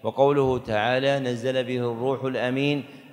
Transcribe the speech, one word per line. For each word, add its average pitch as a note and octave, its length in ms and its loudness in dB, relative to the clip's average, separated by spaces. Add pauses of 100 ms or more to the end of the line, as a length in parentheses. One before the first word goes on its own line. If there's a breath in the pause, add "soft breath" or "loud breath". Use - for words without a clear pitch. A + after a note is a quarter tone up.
وقوله C3+ 540 4
تعالى: B2 600 0
"نزل B2+ 440 -2
به B2 280 -2
الروح A#2+ 320 -2
الأمين C3 600 0 (300 loud breath)